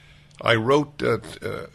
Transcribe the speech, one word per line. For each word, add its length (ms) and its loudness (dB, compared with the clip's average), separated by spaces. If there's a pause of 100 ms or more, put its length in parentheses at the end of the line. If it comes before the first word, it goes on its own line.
(420)
I 140 4
wrote, 460 2
uh, 180 0 (240)
uh, 320 -8